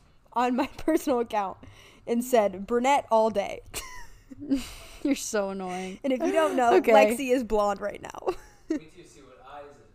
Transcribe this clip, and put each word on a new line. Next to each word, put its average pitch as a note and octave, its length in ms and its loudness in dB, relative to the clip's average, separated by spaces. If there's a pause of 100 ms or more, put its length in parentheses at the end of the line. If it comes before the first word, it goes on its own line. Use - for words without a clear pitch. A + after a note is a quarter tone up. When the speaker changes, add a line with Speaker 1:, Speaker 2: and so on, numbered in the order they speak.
(340)
Speaker 1:
on B3 220 0
my C4 100 0
<laughs> - 100 -16
personal D4+ 440 0
account G#3 380 -4 (480)
and A#3+ 180 -2
said, G3+ 420 2
"Brunette B3+ 440 2
all A3 200 4
day." - 300 -6 (800)
<laughs> - 640 -6
Speaker 2:
You're C#4 120 0
so G3+ 360 -4
annoying. F#3 540 -8
Speaker 1:
And C4+ 80 0
if B3+ 100 0
you F4 100 0
don't D#4 240 2
know, B3 180 6
Speaker 2:
Okay. D#4+ 180 6
Speaker 1:
Lexi B3 400 6
is B3+ 120 2
blonde G3+ 360 0
right G3+ 220 -10
now. - 180 -14
<laughs> - 140 -4 (340)
Speaker 3:
Wait - 240 -6
till - 100 -20
you - 60 -20
see - 120 -20
what - 180 -20 (100)
eyes D3 160 -16 (300)